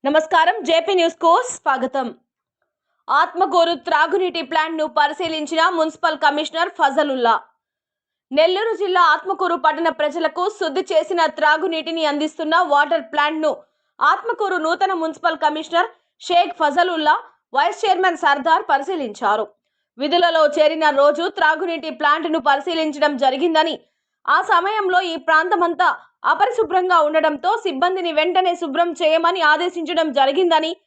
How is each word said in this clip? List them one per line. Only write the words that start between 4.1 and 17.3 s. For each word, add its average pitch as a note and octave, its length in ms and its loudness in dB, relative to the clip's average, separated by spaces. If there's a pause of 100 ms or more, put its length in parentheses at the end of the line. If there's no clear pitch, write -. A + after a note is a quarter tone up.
ప్లాంట్ D#4 360 -2
ను D#4 100 -2
పరిశీలించిన D#4 840 0
మున్సిపల్ D#4+ 480 -2
కమిషనర్ D#4 520 -2
ఫజలుల్లా. C4 680 0 (920)
నెల్లూరు F#4 440 2
జిల్లా F4+ 260 0
ఆత్మకూరు E4+ 540 0
పట్టణ D#4 340 0
ప్రజలకు D#4+ 600 -2
శుద్ధి F4+ 320 -4
చేసిన E4 440 0
త్రాగునీటిని D#4+ 800 -2
అందిస్తున్న D4+ 520 -2
వాటర్ D4+ 440 2
ప్లాంట్ D4+ 400 -2
ను D#4 160 -2 (440)
ఆత్మకూరు G4 540 0
నూతన F4+ 380 -2
మున్సిపల్ D#4+ 440 -4
కమిషనర్ D#4+ 500 -2 (340)
షేక్ F4 420 0
ఫజలుల్లా, D#4+ 560 0 (360)